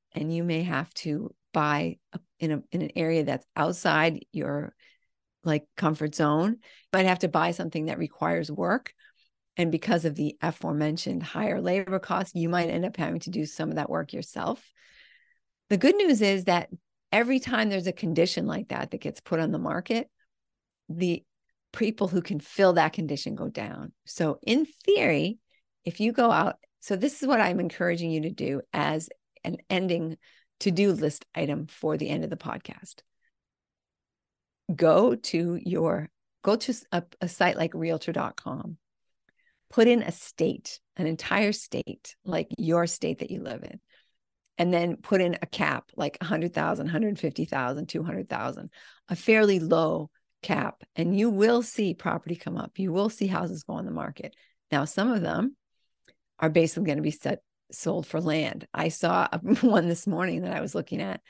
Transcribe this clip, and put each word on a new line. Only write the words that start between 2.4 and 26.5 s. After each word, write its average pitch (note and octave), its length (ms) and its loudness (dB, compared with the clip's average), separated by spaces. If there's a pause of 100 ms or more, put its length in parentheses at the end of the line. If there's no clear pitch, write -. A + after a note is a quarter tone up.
a, D3+ 180 -2
in F3+ 120 -2
an - 120 -6
area D#3+ 300 2
that's C3 200 -2 (120)
outside D#3+ 760 2
your, C#3+ 420 -4 (680)
like, D3+ 220 0 (120)
comfort D#3 380 0
zone. D#3 380 4
You A#3 60 -4 (340)
might F#3+ 140 4
have F#3 140 4
to F3+ 80 2
buy D#3+ 220 2
something E3 360 -4
that D#3+ 120 -4
requires E3 520 -2
work. F3 420 -2 (640)
And E3 160 0
because E3+ 320 0
of D#3 100 0
the D3 260 -2
aforementioned D#3+ 800 -2
higher F#3+ 380 -4
labor F#3 380 0
costs, F#3 360 -4
you E3 140 0
might E3+ 200 0
end E3+ 160 -2
up - 120 -6
having E3 240 -2
to F3 100 -10
do D#3 160 -4
some D#3 240 -6
of D#3 60 -4
that D3 140 -4
work D#3+ 220 -4
yourself. - 600 -8 (960)
The G#3 60 4
good D4+ 200 6
news E4 260 6
is G3 220 4
that F3 240 2 (420)
every A#3+ 300 4
time A#3 280 0
there's F#3+ 180 0
a F#3 60 0
condition E3 540 0
like D#3 220 -4
that C3 220 -4
that - 100 -10
gets - 200 -8
put E3 200 -2
on D#3+ 100 0
the D#3 80 -2
market, F3 500 -4 (800)
the E3+ 360 -2 (480)
people A3 360 0
who F3 140 0
can D3+ 160 -6
fill F#3 360 4
that D#3+ 180 4
condition D3+ 420 -4
go - 140 -6
down. - 440 -10 (120)
So - 380 -2
in C#4 240 2 (180)
theory, G#3 540 4 (460)
if E3+ 160 -6
you A3 100 2
go A#3 220 4
out, D#3+ 240 2 (240)